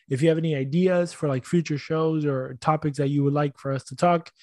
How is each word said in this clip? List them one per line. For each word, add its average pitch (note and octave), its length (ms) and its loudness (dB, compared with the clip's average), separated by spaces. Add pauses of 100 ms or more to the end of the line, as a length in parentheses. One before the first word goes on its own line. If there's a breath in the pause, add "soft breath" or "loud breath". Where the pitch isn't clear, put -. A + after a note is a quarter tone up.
(100)
If C3+ 100 -2
you E3 80 4
have D#3+ 80 4
any D#3+ 180 -2
ideas F3 600 0
for, - 120 -4
like, C3 200 -2
future D#3 320 0
shows D#3+ 480 -2
or C3 340 -4
topics D3+ 380 0
that C#3 100 0
you C#3+ 160 2
would C#3+ 80 2
like D3 240 -2
for C#3 160 -6
us C3+ 120 -6
to C3+ 120 -16
talk, F3 340 2 (120)